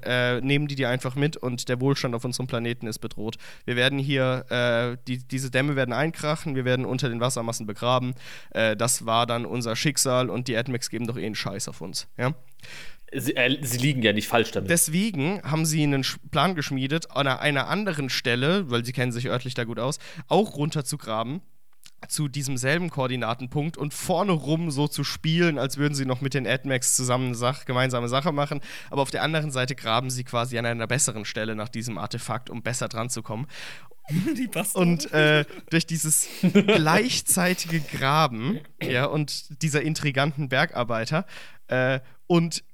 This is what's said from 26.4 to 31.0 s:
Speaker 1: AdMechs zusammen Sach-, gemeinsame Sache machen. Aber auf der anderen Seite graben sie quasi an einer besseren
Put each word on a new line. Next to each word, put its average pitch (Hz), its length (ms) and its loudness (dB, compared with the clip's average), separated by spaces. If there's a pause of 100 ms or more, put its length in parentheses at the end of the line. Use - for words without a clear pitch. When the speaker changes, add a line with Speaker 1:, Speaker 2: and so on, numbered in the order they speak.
Speaker 1:
AdMechs 127 480 2
zusammen 127 400 2
Sach-, 123 300 -2
gemeinsame 123 440 2
Sache 143 220 2
machen. 143 300 -2 (280)
Aber 139 140 2
auf 131 80 -6
der 131 100 -2
anderen 151 300 0
Seite 127 240 0
graben 123 340 0
sie 127 140 -4
quasi 120 340 -2
an 117 80 0
einer 117 220 -2
besseren 110 360 0